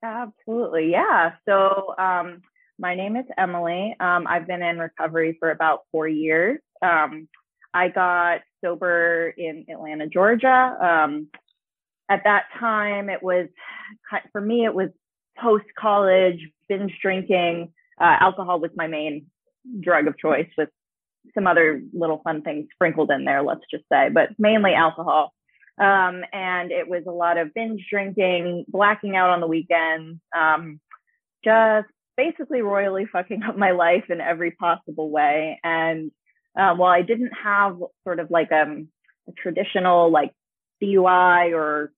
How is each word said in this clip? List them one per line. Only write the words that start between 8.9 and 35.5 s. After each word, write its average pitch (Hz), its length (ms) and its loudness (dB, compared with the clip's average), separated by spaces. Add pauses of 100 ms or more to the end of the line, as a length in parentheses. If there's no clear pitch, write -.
in 160 320 -10
Atlanta, 156 380 -10
Georgia. 247 720 2
Um, 156 480 0 (800)
at 196 160 0
that 202 200 4 (160)
time, 208 480 -2
it 190 140 -8
was, 180 260 0 (800)
for 208 100 -8
me, 220 240 0
it 226 100 -2
was 185 160 -2 (500)
post-college, 202 960 2 (300)
binge 196 240 -4 (100)
drinking. 180 680 -2 (260)
Uh, 170 220 6
alcohol 180 400 2
was 165 140 -6
my 160 140 -6
main 151 380 -8 (540)
drug 156 280 2
of 151 100 -6
choice, 156 300 0 (100)
with 151 100 -2 (640)
some 196 140 0
other 160 340 4 (120)
little 160 320 -2
fun 156 180 -4
things 151 320 -8
sprinkled 156 360 0
in 135 140 -2
there, 139 180 0
let's - 280 -6
just - 200 -12
say, 139 220 4
but - 240 2
mainly 208 380 2
alcohol. 156 580 0 (480)
Um, 190 420 2 (100)
and 185 380 -4
it 170 180 -4
was 175 180 -6
a 180 60 -10
lot 170 260 0
of 160 160 -4
binge 220 360 -6
drinking, 180 800 -2
blacking 202 480 0
out 185 140 4
on 175 100 2
the 170 60 -4
weekends, 165 720 -4 (160)
um, 156 440 0 (640)
just 220 440 4 (280)
basically 285 460 -2
royally 202 440 -2
fucking 185 360 -6
up 208 140 -6
my 196 160 2
life 175 360 4
in 170 120 -4
every 170 320 -2
possible 160 580 -4
way. 151 540 0